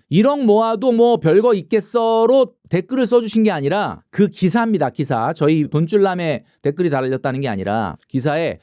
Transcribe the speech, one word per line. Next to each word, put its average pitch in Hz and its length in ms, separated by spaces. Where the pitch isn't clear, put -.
"일억 262 360
모아도 226 480
뭐 233 260
별거 208 360
있겠어"로 226 960
댓글을 233 360
써주신 220 380
게 214 60
아니라 156 600
그 202 180
기사입니다. 185 640
기사. 131 440
저희 151 340
돈줄남에 170 760
댓글이 160 280
달렸다는 131 500
게 139 80
아니라 98 480
기사에 147 540